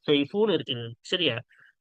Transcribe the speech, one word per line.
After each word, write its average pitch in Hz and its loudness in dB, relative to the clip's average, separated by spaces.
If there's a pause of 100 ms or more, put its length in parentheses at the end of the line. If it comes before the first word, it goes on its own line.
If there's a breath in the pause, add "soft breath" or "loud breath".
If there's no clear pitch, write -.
சைஃபூன் 156 2
இருக்கிறது. 120 -4
சரியா? 165 -2 (440 soft breath)